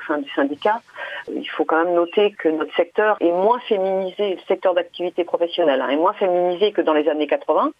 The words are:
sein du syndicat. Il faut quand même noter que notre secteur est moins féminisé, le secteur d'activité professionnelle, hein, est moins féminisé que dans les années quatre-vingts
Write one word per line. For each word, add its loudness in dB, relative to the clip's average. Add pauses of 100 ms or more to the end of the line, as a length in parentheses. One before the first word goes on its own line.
sein -2
du -8
syndicat. -2 (500)
Il -8
faut -4
quand 2
même 0
noter 2
que -2
notre -4
secteur 2
est 2
moins 2
féminisé, -2
le -14
secteur 0
d'activité -2
professionnelle, 0
hein, -4
est 0
moins 2
féminisé 0
que -2
dans 2
les 2
années 0
quatre-vingts 0